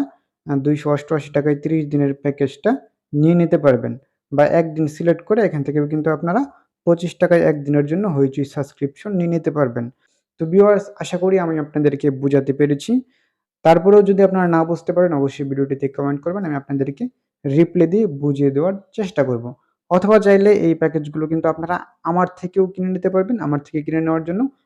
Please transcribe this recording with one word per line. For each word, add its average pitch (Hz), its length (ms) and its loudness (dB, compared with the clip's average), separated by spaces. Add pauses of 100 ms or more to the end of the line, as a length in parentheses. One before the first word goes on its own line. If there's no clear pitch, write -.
(500)
আহ, 143 60 0
দুইশো 147 360 0
অষ্টআশি 147 380 -4
টাকায় 147 260 0
ত্রিশ 156 300 -2
দিনের 143 280 0
প্যাকেজটা 143 580 -2 (420)
নিয়ে 156 220 4
নিতে 170 220 2
পারবেন। 123 400 0 (360)
বা 143 120 4
একদিন 160 420 0
সিলেক্ট 170 340 -2
করে 226 200 0
এখান 156 220 0
থেকেও 147 240 -2
কিন্তু 156 220 -2
আপনারা 170 320 -2 (440)
পঁচিশ 170 300 0
টাকায় 170 260 2
একদিনের 147 440 2
জন্য 180 220 -2
হইচই 139 380 0
সাবস্ক্রিপশন 143 680 -8
নিয়ে 175 160 0
নিতে 165 220 -2
পারবেন। 120 380 -4 (480)
তো 165 80 -6
ভিউয়ার্স, 202 400 4 (140)
আশা 160 180 -6
করি 185 220 0
আমি 160 200 -4
আপনাদেরকে 147 500 -2
বোঝাতে 139 440 0
পেরেছি। 147 480 0 (600)
তারপরেও 175 380 6
যদি 196 220 4
আপনারা 185 240 2
না 165 160 2
বুঝতে 165 300 -4
পারেন 175 200 2
অবশ্যই 139 300 -2
ভিডিওটিতে 139 440 -4
কমেন্ট 143 340 -6
করবেন, 185 240 -6
আমি 151 100 -4
আপনাদেরকে 139 520 -6 (380)
রিপ্লাই 165 420 2
দিয়ে 208 200 0
বুঝিয়ে 143 440 -2
দেওয়ার 156 220 -2 (180)
চেষ্টা 185 320 -4
করব। 120 300 -6 (360)
অথবা 202 300 4
চাইলে 196 340 4
এই 165 220 2
প্যাকেজগুলো 156 520 -4
কিন্তু 160 200 -2
আপনারা 165 320 -4 (240)
আমার 175 240 0 (100)
থেকেও 185 300 -2
কিনে 185 220 -6
নিতে 185 200 -2
পারবেন। 190 300 -2
আমার 147 200 -2
থেকে 151 220 -8
কিনে 160 200 -4
নেওয়ার 160 220 -2
জন্য 196 260 -2 (160)